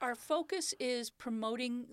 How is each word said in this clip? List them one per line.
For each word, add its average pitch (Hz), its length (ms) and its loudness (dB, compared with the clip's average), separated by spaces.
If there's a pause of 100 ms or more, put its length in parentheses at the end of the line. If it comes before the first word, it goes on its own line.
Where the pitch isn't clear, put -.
our 247 140 2
focus 320 640 0
is 247 300 0
promoting 240 840 -2